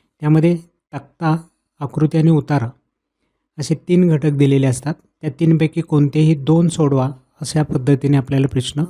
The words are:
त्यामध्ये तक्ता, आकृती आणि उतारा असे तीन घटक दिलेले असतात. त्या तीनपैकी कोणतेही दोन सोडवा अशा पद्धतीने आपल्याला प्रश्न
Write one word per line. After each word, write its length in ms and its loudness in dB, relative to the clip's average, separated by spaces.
त्यामध्ये 380 2
तक्ता, 440 -4
आकृती 380 -2
आणि 140 4
उतारा 380 0
असे 160 -4
तीन 340 2
घटक 200 0
दिलेले 380 2
असतात. 260 -4
त्या 80 -8
तीनपैकी 420 0
कोणतेही 540 2
दोन 320 2
सोडवा 440 0
अशा 220 -2
पद्धतीने 540 0
आपल्याला 300 -2
प्रश्न 420 -6